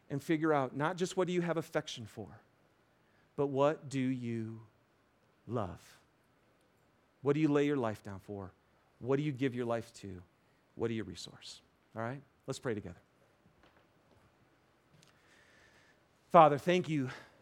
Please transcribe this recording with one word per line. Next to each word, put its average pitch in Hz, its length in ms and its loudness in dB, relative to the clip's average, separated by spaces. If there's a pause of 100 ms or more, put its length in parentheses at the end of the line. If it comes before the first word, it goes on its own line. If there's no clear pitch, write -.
and 139 140 -6
figure 160 280 0
out 139 240 2
not 156 220 -2
just 175 180 -4
what 185 120 0
do 175 80 -2
you 175 80 0
have 165 160 -2
affection 143 480 -6
for, 101 200 -14 (1080)
but 143 120 0
what 143 420 2
do 135 100 -2
you 117 580 -4 (880)
love? 101 320 -4 (1400)
What 139 140 2
do 151 60 -2
you 156 80 4
lay 143 180 4
your 147 100 0
life 110 260 -4
down 98 180 -12
for? 98 300 -12 (480)
What 127 180 0
do 147 80 -2
you 151 60 -2
give 127 240 -2
your 123 120 -4
life 117 340 -4
to? 98 220 -12 (520)
What 117 140 -2
do 117 60 -4
you 110 100 -4
resource? - 560 -16 (340)
All 110 60 -8
right? 127 220 -6 (240)
Let's 135 140 -8
pray 127 120 -2
together. 92 240 -8 (3250)
Father, 151 240 10
thank 175 320 0
you 139 220 0 (320)